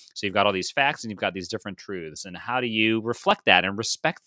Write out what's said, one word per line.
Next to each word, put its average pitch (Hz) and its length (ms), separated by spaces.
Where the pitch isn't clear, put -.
So - 120
you've 95 80
got 101 120
all 104 60
these 92 180
facts 143 340
and 113 60
you've 98 100
got 98 140
these 92 140
different 101 300
truths. 85 480
And 90 100
how 127 240
do 123 60
you 110 340
reflect 120 460
that 92 180
and 98 120
respect - 500